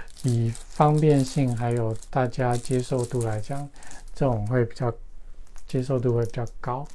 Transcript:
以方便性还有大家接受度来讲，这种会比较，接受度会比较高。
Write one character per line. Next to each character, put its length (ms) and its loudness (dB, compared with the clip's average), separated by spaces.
以 320 2
方 440 4
便 240 6
性 320 0
还 180 0
有 220 0
大 180 2
家 300 0
接 240 0
受 240 0
度 180 -2
来 160 -2
讲， 300 -4
这 100 2
种 220 2
会 180 4
比 100 -4
较， 160 0
接 160 0
受 180 0
度 160 2
会 80 2
比 60 -2
较 120 -4
高。 360 -4